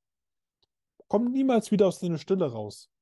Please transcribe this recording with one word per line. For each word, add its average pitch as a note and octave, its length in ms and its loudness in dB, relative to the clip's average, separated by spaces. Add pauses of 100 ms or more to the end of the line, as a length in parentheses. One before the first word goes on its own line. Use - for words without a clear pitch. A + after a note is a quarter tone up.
(1080)
Komm A#3+ 240 0
niemals C4 380 0
wieder G3+ 180 4
aus F3 100 -2
deiner E3+ 200 -4
Stille F3+ 340 -2
raus. G#2+ 360 -12 (120)